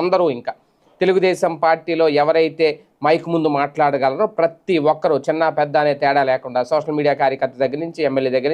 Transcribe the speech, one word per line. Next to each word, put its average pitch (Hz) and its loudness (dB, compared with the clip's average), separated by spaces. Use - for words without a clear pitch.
అందరూ, 180 2
ఇంకా - -10
తెలుగుదేశం 180 2
పార్టీలో 165 0
ఎవరైతే 156 0
మైక్ 160 0
ముందు 160 0
మాట్లాడగలరో 143 0
ప్రతి 165 -2
ఒక్కరూ, 151 0
చిన్న 160 0
పెద్ద 147 -2
అనే 147 2
తేడా 143 2
లేకుండా, 131 -2
సోషల్ 151 -2
మీడియా 143 2
కార్యకర్త 135 -2
దగ్గర 131 -2
నుంచి, 165 -6
ఎమ్మెల్యే 135 0
దగ్గర 131 0